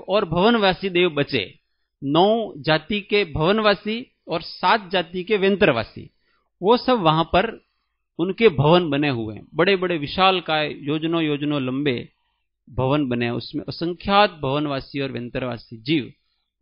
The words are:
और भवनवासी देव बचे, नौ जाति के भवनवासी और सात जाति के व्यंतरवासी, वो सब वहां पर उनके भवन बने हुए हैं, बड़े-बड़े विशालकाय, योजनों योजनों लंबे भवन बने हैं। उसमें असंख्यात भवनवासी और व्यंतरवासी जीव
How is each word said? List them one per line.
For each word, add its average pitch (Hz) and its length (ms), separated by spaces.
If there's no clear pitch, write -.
और 202 160
भवनवासी 190 640
देव 175 200
बचे, 139 500
नौ 196 540
जाति 156 440
के 202 240
भवनवासी 208 880
और 165 140
सात 190 480
जाति 175 340
के 214 140
व्यंतरवासी, 180 720
वो 220 160
सब 247 220
वहां 160 240
पर 190 420
उनके 190 300
भवन 156 400
बने 143 200
हुए 110 260
हैं, - 180
बड़े-बड़े 175 440
विशालकाय, 156 760
योजनों 156 480
योजनों 147 400
लंबे 131 480
भवन 131 380
बने 120 180
हैं। 120 60
उसमें 123 360
असंख्यात 185 640
भवनवासी 143 680
और 135 120
व्यंतरवासी 120 680
जीव 117 360